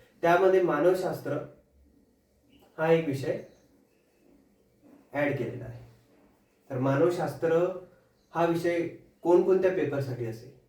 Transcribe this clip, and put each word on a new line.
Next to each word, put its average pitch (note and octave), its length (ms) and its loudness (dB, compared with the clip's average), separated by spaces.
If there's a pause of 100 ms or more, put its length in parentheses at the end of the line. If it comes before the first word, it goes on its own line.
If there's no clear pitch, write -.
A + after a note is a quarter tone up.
(220)
त्यामध्ये F#3 400 4
मानवशास्त्र D#3+ 760 0 (1400)
हा D#3+ 140 0
एक D#3+ 140 2
विषय - 360 -6 (1700)
ॲड - 260 -2
केलेला - 260 -8
आहे. - 180 -16 (880)
तर C3 80 -6
मानवशास्त्र D#3+ 800 0 (760)
हा E3+ 120 0
विषय E3+ 400 -2 (360)
कोणकोणत्या F#3 500 4
पेपरसाठी C3 540 -4
असेल? - 260 -12 (160)